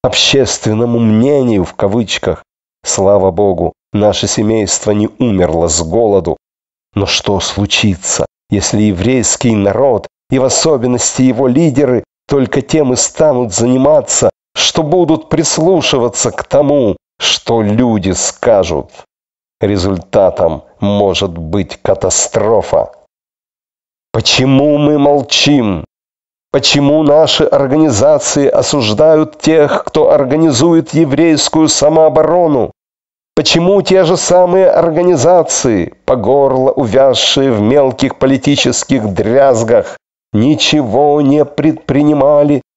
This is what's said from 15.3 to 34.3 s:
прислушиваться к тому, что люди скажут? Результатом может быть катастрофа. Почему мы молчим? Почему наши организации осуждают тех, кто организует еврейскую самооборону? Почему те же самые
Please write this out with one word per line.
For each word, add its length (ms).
прислушиваться 1000
к 140
тому, 520
что 440
люди 480
скажут? 800
Результатом 1040
может 580
быть 420
катастрофа. 1120
Почему 640
мы 220
молчим? 840
Почему 520
наши 420
организации 1040
осуждают 880
тех, 460
кто 260
организует 840
еврейскую 760
самооборону? 1040
Почему 460
те 240
же 140
самые 500